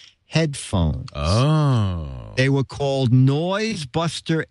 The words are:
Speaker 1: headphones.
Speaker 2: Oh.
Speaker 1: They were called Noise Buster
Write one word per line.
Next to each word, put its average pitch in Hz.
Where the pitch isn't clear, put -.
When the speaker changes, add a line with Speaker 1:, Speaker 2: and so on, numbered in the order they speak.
Speaker 1:
headphones. 90
Speaker 2:
Oh. 92
Speaker 1:
They 131
were 139
called 135
Noise 165
Buster 160